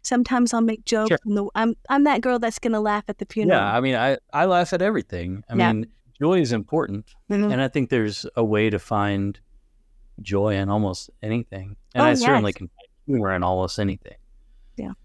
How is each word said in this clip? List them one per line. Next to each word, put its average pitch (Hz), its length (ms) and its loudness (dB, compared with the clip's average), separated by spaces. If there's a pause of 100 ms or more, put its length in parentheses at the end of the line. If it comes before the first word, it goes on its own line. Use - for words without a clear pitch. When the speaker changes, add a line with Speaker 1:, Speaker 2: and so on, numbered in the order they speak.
Speaker 1:
sometimes 247 540 0
I'll 226 80 0
make 220 240 -2
jokes. 220 240 0
Speaker 2:
Sure. 160 160 4
Speaker 1:
And 208 100 0
the, 202 180 -2
I'm, 226 200 0 (160)
I'm 277 140 4
that 269 180 2
girl 247 160 0
that's 233 200 -4
gonna 226 220 -2
laugh 208 280 -2
at 208 100 -8
the 196 80 -8
funeral. 185 320 2
Speaker 2:
Yeah, 101 180 0
I 123 40 2
mean, 131 140 0
I, 127 220 2 (160)
I 151 140 2
laugh 175 260 2
at 175 100 0
everything. 101 680 -4
I 117 60 -2
Speaker 1:
Yeah. 113 180 4
Speaker 2:
mean, 110 120 -4 (320)
joy 175 220 2
is 123 120 0
important, 107 540 -4 (240)
Speaker 1:
Mm-hmm. 208 220 0
Speaker 2:
and 127 80 0
I 135 80 0
think 131 220 -2
there's 107 340 0 (100)
a 117 100 0
way 107 260 2
to 101 80 -2
find 101 600 -2 (840)
joy 98 340 0
in 98 140 0
almost 101 400 -2 (120)
anything. 104 540 -8 (180)
And - 100 2
Speaker 1:
Oh, - 20 6
Speaker 2:
I 294 80 4
certainly 240 360 2
Speaker 1:
yes. - 60 -6
Speaker 2:
can 92 120 -12
find - 200 -20 (180)
humor 107 280 0
in 90 80 0
almost 92 360 -2
anything. 98 380 -4 (600)
Speaker 1:
Yeah. 202 160 -10 (120)